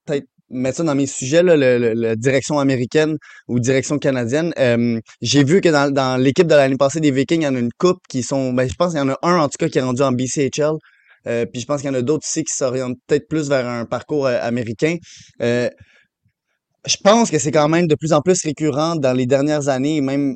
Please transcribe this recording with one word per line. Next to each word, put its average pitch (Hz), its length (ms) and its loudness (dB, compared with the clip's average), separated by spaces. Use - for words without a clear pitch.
peut-être 143 200 -4
mettre 127 260 -4
ça 170 80 -4
dans 151 120 0
mes 139 120 0
sujets, 139 340 0
là, 175 140 6
le, 127 220 4
le, 120 160 2
la 113 240 -2
direction 131 420 0
américaine 139 560 0
ou 120 140 0
direction 131 360 0
canadienne. 135 640 -2
Euh, 117 400 2
j'ai 139 240 2
vu 160 160 4
que 170 80 4
dans, 147 200 2
dans 131 320 0
l'équipe 139 260 2
de 156 60 4
l'année 135 220 4
passée 135 240 0
des 147 120 2
Vikings, 139 280 0
il 160 60 -2
y - 20 -2
en 135 80 -2
a 127 40 -2
une 120 200 -2
couple 180 300 2
qui 127 120 -4
sont, 131 300 -4
ben, 127 160 0
je 127 80 -8
pense 175 160 0
qu'il 160 80 -4
y - 20 0
en 135 60 0
a 135 140 -2
un, 175 180 2
en 147 80 2
tout - 100 -12
cas, 165 120 -2
qui 156 80 -4
est 139 40 4
rendu 127 200 -2
en 139 100 2
B 123 140 -2
C 131 240 -2
H 151 240 -2
L. 160 40 -4
Euh, 117 180 -2
puis 123 160 -8
je 113 40 -12
pense 143 140 -4
qu'il 139 100 -6
y 139 40 -4
en 135 40 -2
a 127 40 0
d'autres 135 260 -2
ici 160 160 -4
qui - 100 -8
s'orientent 127 440 -4
peut-être 147 220 0
plus 156 180 -4
vers 135 180 0
un 120 200 -6
parcours, 135 420 -4
euh, 120 140 0
américain. 120 560 -4
Euh, 120 280 0
je - 160 -4
pense 226 300 4
que 156 80 0
c'est 135 140 -4
quand 151 160 2
même 170 180 2
de 151 80 0
plus 156 160 -4
en 156 80 4
plus 180 240 0
récurrent 156 540 -2
dans 131 160 0
les 127 140 0
dernières 143 420 0
années, 139 260 -2
et 147 60 0
même 139 340 -2